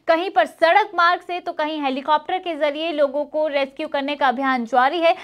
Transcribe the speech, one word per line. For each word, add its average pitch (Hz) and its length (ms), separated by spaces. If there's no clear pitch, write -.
कहीं 330 220
पर 339 160
सड़क 349 500
मार्ग 349 260
से 359 180
तो 349 120
कहीं 311 300
हेलीकॉप्टर 285 560
के 359 180
जरिए 302 360
लोगों 294 340
को 311 220
रेस्क्यू 277 400
करने 285 280
का 285 120
अभियान 262 380
जारी 262 340
है। 330 140